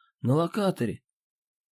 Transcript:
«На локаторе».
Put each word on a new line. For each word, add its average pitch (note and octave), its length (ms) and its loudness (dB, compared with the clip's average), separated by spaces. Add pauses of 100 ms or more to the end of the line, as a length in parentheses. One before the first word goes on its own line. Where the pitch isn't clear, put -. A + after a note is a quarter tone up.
(200)
«На A#2+ 140 2
локаторе». E3+ 680 0 (720)